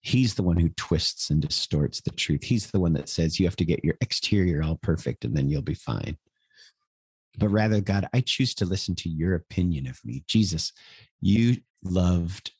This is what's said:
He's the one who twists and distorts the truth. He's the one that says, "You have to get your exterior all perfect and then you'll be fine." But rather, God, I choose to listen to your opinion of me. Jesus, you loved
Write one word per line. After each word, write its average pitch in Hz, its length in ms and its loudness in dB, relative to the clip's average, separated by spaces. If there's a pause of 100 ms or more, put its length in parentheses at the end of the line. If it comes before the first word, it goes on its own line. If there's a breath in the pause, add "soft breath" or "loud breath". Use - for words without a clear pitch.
He's 123 340 2
the 104 80 -2
one 87 140 4
who 85 140 4
twists - 600 -2
and 76 120 4
distorts 73 580 -2
the - 100 -4
truth. - 320 -2
He's 110 280 -2
the 98 100 2
one 82 140 2
that 73 140 -4
says, 80 300 -2
"You 92 80 4
have - 100 -2
to 87 80 0
get 80 200 0
your 80 160 2
exterior 90 640 0
all 80 140 0
perfect - 480 -2
and - 120 -2
then 69 120 2
you'll 73 140 0
be - 120 -4
fine." 58 420 -6 (1200 soft breath)
But 104 120 2
rather, 107 300 4
God, 98 320 0
I 123 80 2
choose - 360 0
to - 80 0
listen 92 320 -2
to - 120 -6
your 82 260 0
opinion 82 520 -2
of 64 180 -12
me. 69 220 -8
Jesus, 95 460 0 (480 loud breath)
you 117 380 4 (260)
loved 90 760 0